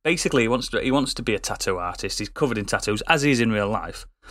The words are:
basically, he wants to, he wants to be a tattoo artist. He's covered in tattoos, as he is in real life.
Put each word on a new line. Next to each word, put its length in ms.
basically, 400
he 60
wants 200
to, 120
he 100
wants 240
to 80
be 120
a 40
tattoo 380
artist. 420
He's 100
covered 280
in 80
tattoos, 420
as 140
he 100
is 80
in 140
real 160
life. 360